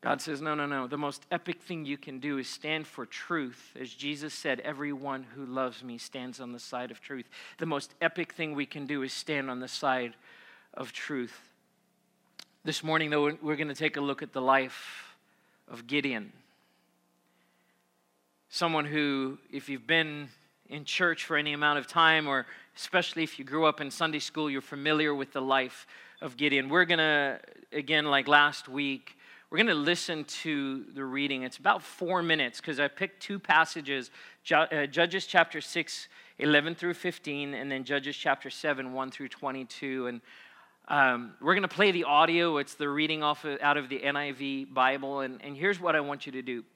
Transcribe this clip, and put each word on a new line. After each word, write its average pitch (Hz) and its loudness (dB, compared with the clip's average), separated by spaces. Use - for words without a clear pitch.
God 135 -2
says, 147 -6
"No, 156 -2
no, 147 -2
no. 139 -2
The 135 -6
most 143 -4
epic 170 -4
thing 165 -8
you 139 -6
can 139 -12
do 143 -4
is 127 -6
stand 156 -6
for - -12
truth." - -6
As 127 -8
Jesus 143 -8
said, 135 -2
"Everyone 139 -6
who 127 -12
loves 127 -4
me 123 -12
stands 127 -12
on 123 -12
the 120 -12
side 127 -8
of 110 -16
truth." 131 -10
The - -4
most 147 -4
epic 165 0
thing 156 -4
we 143 -2
can 143 -10
do 139 -2
is 131 -6
stand 139 -4
on 127 -6
the 127 -10
side 127 -2
of 131 -10
truth. - -8
This 156 -4
morning, 160 2
though, 147 4
we're 151 0
gonna 147 -4
take 151 0
a 143 -2
look 139 -2
at 156 -12
the 135 -4
life 131 0
of 117 -16
Gideon. 131 -2
Someone 160 2
who, 143 0
if 139 -10
you've 123 -10
been 151 0
in 147 -10
church 170 0
for 160 0
any 147 0
amount 147 4
of 127 -8
time, 160 6
or 135 2
especially - 0
if - -8
you 135 -10
grew 151 2
up 151 4
in 143 -6
Sunday 156 -2
school, 151 -4
you're 135 -2
familiar 151 0
with 135 -6
the 139 -4
life 131 0
of 131 -10
Gideon. 139 2
We're 165 6
gonna, 151 2
again, 151 0
like 139 4
last 147 6
week, 135 -4
we're 160 -4
gonna 214 4
listen 156 0
to 139 -4
the 139 -8
reading. 135 -2
It's 127 -8
about 190 2
four 180 -2
minutes, 156 2
'cause 135 -4
I 139 4
picked 190 -6
two 202 -6
passages, 151 2
Ju-, 170 2
uh, 151 4
Judges 170 2
chapter 165 4
six, - -6
eleven 147 4
through 170 -2
fifteen, 143 -6
and 135 -6
then 135 -4
Judges 139 -2
chapter 139 0
seven, 131 -4
one 131 -6
through 131 -12
twenty-two. 131 -6
And, 120 -8
um, 123 4
we're 156 4
gonna 190 2
play 196 4
the 175 2
audio. 160 6
It's 139 -2
the 147 -2
reading 156 0
off 147 0
of, 143 -4
out 147 6
of 135 -4
the 135 -6
N 139 2
I 143 -2
V 135 -4
Bible. 135 2
And, 131 -6
and 139 -10
here's 180 0
what 170 2
I 156 6
want 143 -4
you 143 -10
to 131 -6
do. 120 -6